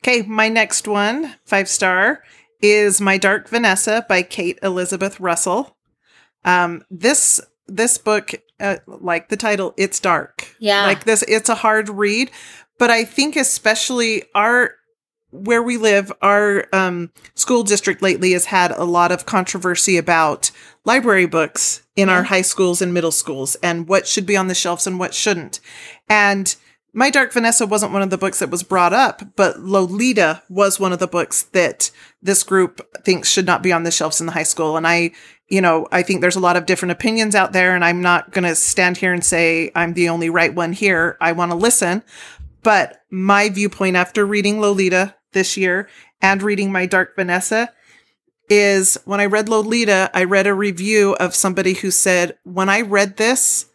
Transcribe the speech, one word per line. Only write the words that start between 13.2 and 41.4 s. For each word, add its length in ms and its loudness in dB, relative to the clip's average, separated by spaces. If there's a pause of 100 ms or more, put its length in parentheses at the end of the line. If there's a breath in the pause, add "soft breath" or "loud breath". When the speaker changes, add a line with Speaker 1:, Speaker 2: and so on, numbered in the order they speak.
Speaker 1:
especially 880 -2 (100)
our, 400 2 (560)
where 320 -2
we 140 -2
live, 360 2 (100)
our, 500 2
um, 380 -2 (240 loud breath)
school 280 0
district 400 -2
lately 300 2
has 140 0
had 260 2
a 120 -4
lot 280 2
of 140 -6
controversy 720 -2
about 540 0 (340 loud breath)
library 420 2
books 560 -4 (120)
in 140 2
our 140 4
Speaker 2:
Yeah. 20 -2
Speaker 1:
high 180 0
schools 400 0
and 100 -2
middle 200 0
schools 500 -4
and 240 -4
what 220 0
should 180 -2
be 100 0
on 120 0
the 60 -4
shelves 320 -2
and 120 -6
what 160 -6
shouldn't. 460 -4 (480 loud breath)
And 460 2 (380 soft breath)
My 180 2
Dark 220 0
Vanessa 340 0
wasn't 260 -2
one 100 0
of 80 -2
the 80 -4
books 220 -4
that 100 -4
was 140 -6
brought 280 2
up, 300 0 (140)
but 240 0
Lolita 880 0
was 320 0
one 120 0
of 60 -4
the 80 -2
books 360 -4 (100)
that 400 0 (280 soft breath)
this 220 0
group 380 0 (240)
thinks 260 0
should 160 0
not 160 0
be 100 0
on 120 0
the 80 -2
shelves 280 -2
in 60 -6
the 60 -6
high 100 -4
school. 340 -2
And 120 -4
I, 240 0 (340 loud breath)
you 140 0
know, 320 2
I 100 2
think 180 -2
there's 140 2
a 60 -4
lot 160 2
of 100 -2
different 240 -2
opinions 460 0
out 160 2
there, 240 2
and 80 0
I'm 180 0
not 300 0
gonna 240 0
stand 400 0
here 160 0
and 120 -2
say 520 0
I'm 180 -2
the 140 0
only 220 -2
right 220 2
one 200 -2
here. 480 0
I 100 2
wanna 240 -2